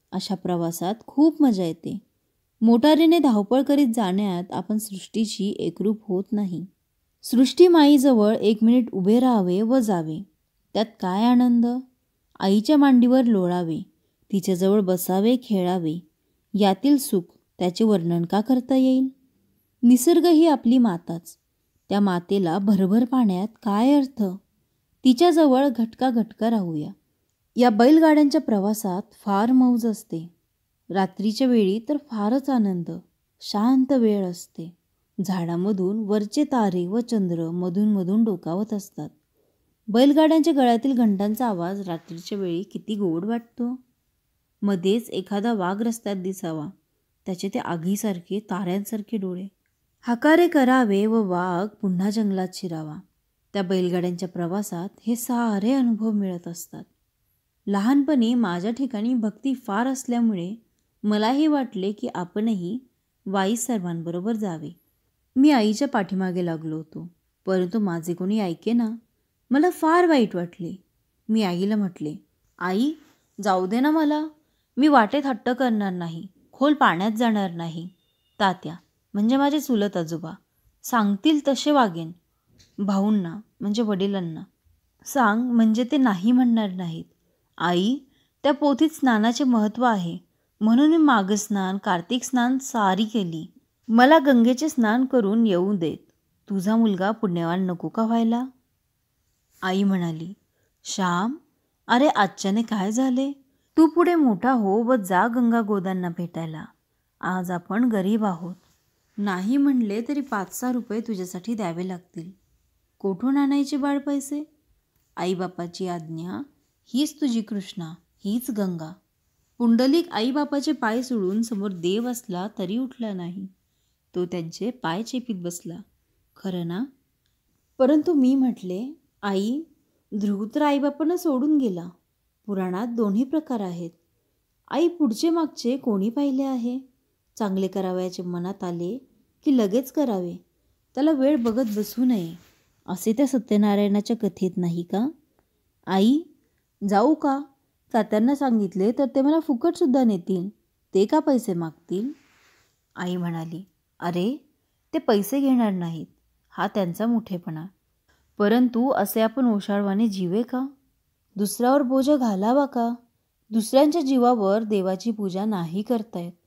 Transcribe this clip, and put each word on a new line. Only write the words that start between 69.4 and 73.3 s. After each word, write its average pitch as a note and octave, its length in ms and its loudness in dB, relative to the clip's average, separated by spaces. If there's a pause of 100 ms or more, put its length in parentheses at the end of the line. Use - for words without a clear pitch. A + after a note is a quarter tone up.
मला D4+ 180 4
फार E4+ 360 2
वाईट B3+ 300 2
वाटले. F3 400 -8 (540)
मी A3 140 2
आईला F#3+ 320 -2
म्हटले, F3 400 -4 (440)
"आई, G3 320 -2 (520)